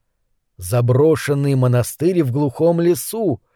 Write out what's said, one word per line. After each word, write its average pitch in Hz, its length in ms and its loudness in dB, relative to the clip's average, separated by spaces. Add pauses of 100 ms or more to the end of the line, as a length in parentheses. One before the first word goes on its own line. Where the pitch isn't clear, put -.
(560)
Заброшенный 135 1000 0
монастырь 131 720 0
в 123 80 -2
глухом 151 480 0
лесу. 175 600 -2 (160)